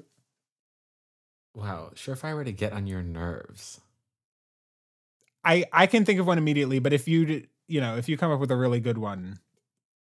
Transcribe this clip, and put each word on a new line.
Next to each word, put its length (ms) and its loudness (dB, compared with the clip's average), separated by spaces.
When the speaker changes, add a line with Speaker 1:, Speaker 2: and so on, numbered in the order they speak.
Speaker 1:
Wow. 400 -8
Surefire 420 -8
way 60 -6
to 80 -6
get 220 -4
on 120 -6
your 160 -6
nerves. 800 -10
Speaker 2:
I, 300 4
I 140 8
can 180 4
think 140 4
of 80 2
one 100 4
immediately, 400 2
but 160 2
if 140 0
you 180 4
d-, 200 -2
you 140 -2
know, 160 -2
if 100 -4
you 100 -2
come 140 0
up 80 0
with 120 -2
a 40 4
really 240 2
good 200 -2
one, 400 -8